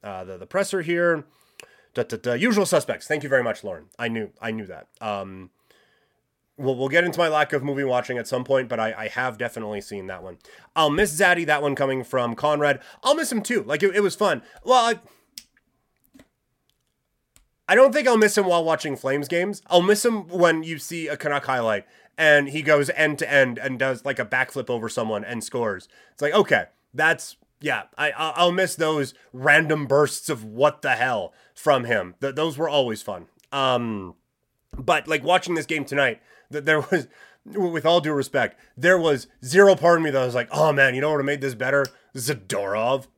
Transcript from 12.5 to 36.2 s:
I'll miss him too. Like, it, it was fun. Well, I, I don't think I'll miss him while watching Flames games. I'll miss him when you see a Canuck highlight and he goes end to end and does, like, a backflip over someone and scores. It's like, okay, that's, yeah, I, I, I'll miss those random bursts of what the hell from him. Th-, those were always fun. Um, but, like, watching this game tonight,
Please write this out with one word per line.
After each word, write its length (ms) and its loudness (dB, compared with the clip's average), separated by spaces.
I'll 120 4
miss 160 -4
him 100 -2
too. 220 -4
Like, 200 -4
it, 120 2
it 60 2
was 140 0
fun. 260 0
Well, 200 4
I, 160 -2
I 80 4
don't 180 8
think 140 2
I'll 100 4
miss 200 4
him 80 2
while 180 2
watching 320 -2
Flames 320 -4
games. 400 -2
I'll 140 6
miss 240 2
him 220 -2
when 360 2
you 160 -10
see 280 -8
a 100 -6
Canuck 280 -4
highlight 400 -2
and 320 6
he 120 -6
goes 300 4
end 280 0
to 120 -4
end 280 2
and 180 -6
does, 280 -2
like, 140 -4
a 60 -2
backflip 440 -4
over 180 -4
someone 380 -4
and 180 -8
scores. 460 -6
It's 80 -10
like, 120 -2
okay, 340 2
that's, 420 -2
yeah, 240 -6
I, 140 -2
I, 260 -6
I'll 160 4
miss 220 -2
those 380 -2
random 520 2
bursts 440 0
of 160 -8
what 360 0
the 100 -2
hell 420 -2
from 300 2
him. 380 -2
Th-, 120 -4
those 240 -4
were 120 -2
always 320 -2
fun. 240 -10
Um, 640 -2
but, 320 -2
like, 160 -2
watching 300 0
this 100 -4
game 180 -4
tonight, 380 -2